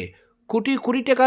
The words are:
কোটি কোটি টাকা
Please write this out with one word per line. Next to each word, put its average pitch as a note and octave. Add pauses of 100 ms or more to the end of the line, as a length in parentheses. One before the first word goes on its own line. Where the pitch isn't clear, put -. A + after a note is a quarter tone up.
(500)
কোটি A3+
কোটি B3
টাকা B3+